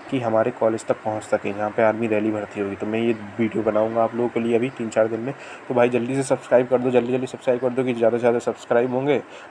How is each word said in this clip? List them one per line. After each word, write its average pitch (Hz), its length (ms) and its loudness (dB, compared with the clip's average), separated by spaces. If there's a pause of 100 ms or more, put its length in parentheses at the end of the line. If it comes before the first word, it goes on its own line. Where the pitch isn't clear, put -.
कि 135 100 -2
हमारे 113 320 2
college 113 340 0
तक - 180 -2
पहुँच 107 200 -4
सकें, 104 300 -2
जहाँ 104 160 -4
पे 113 140 2
आर्मी 110 240 2
rally 107 240 0
भर्ती 104 300 -6
होगी। 98 140 -4
तो 104 100 -8
मैं 107 140 -2
ये 117 140 2 (260)
video 110 240 -2
बनाऊंगा 113 400 2
आप 113 120 -2
लोगों 120 140 0
के 120 100 -4
लिए 117 160 2
अभी 123 220 0
तीन 113 120 -6
चार 113 180 2
दिन 113 120 -4
में। 131 140 -6 (340)
तो 135 60 -4
भाई 123 160 4
जल्दी 120 260 -2
से 139 100 0
subscribe 127 420 2
कर 127 100 2
दो, 123 140 0
जल्दी 123 220 2
जल्दी 127 140 -2
subscribe 123 340 -2
कर 127 80 0
दो 123 140 0
कि 117 100 0
ज़्यादा 113 240 2
से 117 40 -6
ज़्यादा 120 200 4
subscribe 120 520 0
होंगे 135 280 0 (300)